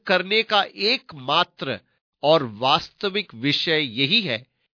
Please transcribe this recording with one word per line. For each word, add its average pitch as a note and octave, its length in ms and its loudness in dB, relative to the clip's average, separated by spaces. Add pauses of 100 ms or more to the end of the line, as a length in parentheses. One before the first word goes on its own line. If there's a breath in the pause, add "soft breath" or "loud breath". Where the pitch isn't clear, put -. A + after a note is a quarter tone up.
करने F#3+ 360 2
का G#3 200 2
एकमात्र D#3+ 1160 -2 (420)
और D3+ 200 6
वास्तविक C3+ 920 -2
विषय C#3+ 460 0
यही C#3 420 0
है B2 240 -6 (300)